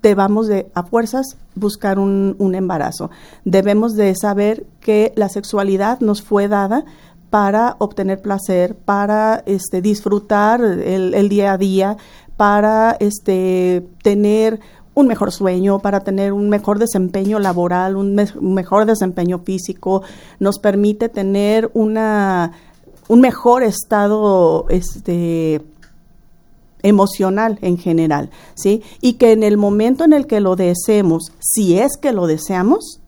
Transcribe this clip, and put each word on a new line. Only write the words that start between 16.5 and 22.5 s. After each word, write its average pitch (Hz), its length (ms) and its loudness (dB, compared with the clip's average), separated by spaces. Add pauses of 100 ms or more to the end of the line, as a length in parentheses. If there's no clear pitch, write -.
desempeño 202 600 -2
laboral, 180 580 -2
un 196 180 -2
me-, 208 140 0 (120)
mejor 190 460 0
desempeño 180 540 -2
físico, 190 640 -4 (380)
nos 196 180 -2
permite 208 520 0
tener 202 640 0
una, 208 800 -2 (560)